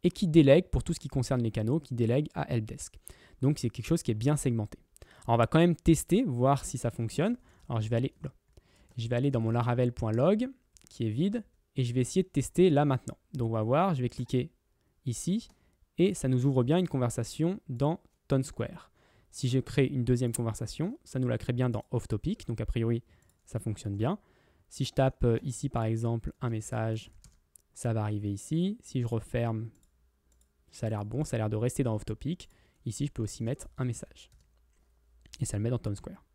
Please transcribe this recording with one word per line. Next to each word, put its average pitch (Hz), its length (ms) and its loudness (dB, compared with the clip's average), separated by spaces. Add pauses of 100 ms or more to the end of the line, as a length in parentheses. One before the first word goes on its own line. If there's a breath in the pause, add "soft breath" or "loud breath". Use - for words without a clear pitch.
et 180 80 4
qui - 160 -2
délègue 156 420 8
pour 127 140 0
tout 170 100 -4
ce - 60 -4
qui - 80 -12
concerne 127 340 0
les 113 100 0
canaux, 120 280 0
qui 135 160 -8
délègue 120 380 2
à - 180 -4
helpdesk. 117 480 -6 (420 loud breath)
Donc 143 180 2
c'est 117 100 -2
quelque - 160 -8
chose 165 180 0
qui 123 80 -2
est 107 40 0
bien 135 200 2
segmenté. 117 420 -2 (480 loud breath)
Alors 117 100 2
on - 20 4
va 113 100 6
quand 156 120 6
même 170 160 6
tester, 175 480 4
voir 135 420 2
si - 120 -8
ça 117 140 -2
fonctionne. 156 460 -2 (320 soft breath)
Alors 117 120 0
je 107 80 -2
vais 120 60 0
aller, 123 260 0
oula, 143 120 -10 (640 soft breath)
je 113 100 -6
vais 120 80 0
aller 135 160 2
dans 120 100 0
mon 113 100 2
laravel 120 420 2
point 110 180 -2
log, 202 380 2 (400)
qui 113 180 -4
est - 20 0
vide, 202 340 0 (320)
et 131 80 0
je 120 100 -2
vais 127 80 2
essayer 185 220 0
de - 60 -6
tester 175 400 2
là 143 160 4
maintenant. 131 320 -2 (160)
Donc 117 160 -2
on 113 40 -2
va 110 100 0
voir, 151 320 2
je 127 60 -2
vais 123 80 0
cliquer 131 420 -4 (540)
ici, 175 420 -4 (500 soft breath)
et 185 160 4
ça 135 140 -4
nous 131 180 2
ouvre 131 180 4
bien 151 140 4
une 185 100 2
conversation 135 720 -2 (100)
dans 139 320 0 (260)
Town 131 160 2
Square. - 480 -8 (400 soft breath)
Si - 160 -4
je 127 120 2
crée 131 260 2
une 127 180 -2
deuxième 120 300 2
conversation, 120 680 -4
ça - 160 -10
nous 127 80 0
la 117 100 0
crée - 160 -4
bien 123 160 0
dans 113 220 -4
Off 123 160 -2
Topic, 143 400 -4
donc 113 140 -6
a 107 40 -4
priori 117 360 0 (440 soft breath)
ça - 140 -8
fonctionne 104 360 -6
bien. 131 240 -2 (480 soft breath)
Si - 160 -6
je - 80 -4
tape, 135 320 2
euh, 117 180 4
ici - 280 -6
par 113 160 -2
exemple 113 560 -2
un 120 80 -2
message, 110 640 -6 (600)
ça 117 200 -4
va 110 80 0
arriver 104 280 -4
ici. 170 520 -2
Si - 180 -6
je 120 80 -2
referme, 113 600 -2 (1000)
ça - 180 -8
a - 20 -2
l'air 104 160 -4
bon, 120 180 -4
ça 120 140 -4
a - 20 -2
l'air 107 100 0
de 107 60 -2
rester 120 260 -2
dans 117 140 0
Off 104 80 -6
Topic. - 460 -8 (340 soft breath)
Ici 127 220 -4
je 143 80 -6
peux 117 100 -4
aussi 110 200 -6
mettre 113 340 -6
un 131 80 -4
message. - 460 -10 (1080)
Et 113 60 -2
ça - 100 -6
le 104 80 -2
met 113 60 0
dans 123 80 0
Town 101 180 -4
Square. - 400 -16